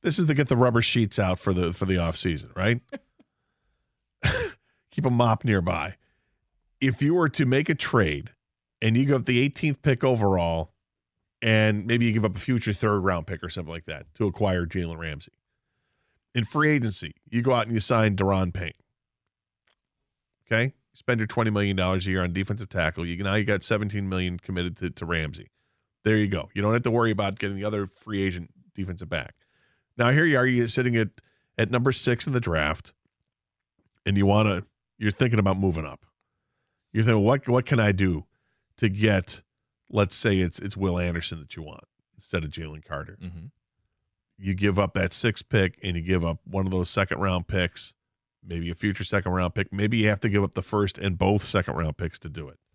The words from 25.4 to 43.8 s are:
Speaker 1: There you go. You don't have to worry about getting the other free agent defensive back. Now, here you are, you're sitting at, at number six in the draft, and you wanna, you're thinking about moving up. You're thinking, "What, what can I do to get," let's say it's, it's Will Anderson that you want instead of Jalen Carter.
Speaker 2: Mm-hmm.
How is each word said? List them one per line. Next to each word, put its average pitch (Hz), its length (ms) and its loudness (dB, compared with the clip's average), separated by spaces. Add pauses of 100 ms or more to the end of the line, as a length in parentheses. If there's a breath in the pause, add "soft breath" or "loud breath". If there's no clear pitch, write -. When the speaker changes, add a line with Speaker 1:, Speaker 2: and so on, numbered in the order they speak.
Speaker 1:
There 110 140 4
you 107 100 2
go. 95 260 -4
You 101 80 -2
don't 107 120 2
have 120 100 0
to 120 80 0
worry 117 200 2
about 101 280 -2
getting 101 180 -4
the 98 80 -6
other 104 220 -2
free 98 360 -6
agent 87 280 -4 (220)
defensive 92 360 -8
back. 73 260 -6 (640)
Now, 120 140 4
here 156 140 4
you 147 120 4
are, 127 80 4
you're 120 220 2
sitting 123 280 0
at, 110 120 4 (500)
at 110 140 0
number 123 200 2
six - 360 0
in 139 60 -2
the 127 60 2
draft, 78 540 -2 (1120)
and 98 100 0
you 98 120 4
wanna, 101 360 4 (360)
you're 107 120 0
thinking 117 280 2
about 95 180 2
moving 85 280 0
up. - 200 -16 (880)
You're 110 100 2
thinking, 110 200 4
"What, 135 260 2
what 123 160 2
can 139 140 2
I 104 120 4
do 90 340 0 (520)
to 117 100 0
get," 98 540 0 (480)
let's 101 260 0
say 101 240 2
it's, 87 200 0
it's 98 180 -10
Will 92 220 0
Anderson 85 400 -4
that 69 180 -18
you 82 60 -14
want 76 200 -16 (320)
instead - 300 -4
of 73 60 -8
Jalen 78 340 -12
Carter. 73 360 -12
Speaker 2:
Mm-hmm. 87 260 -14 (880)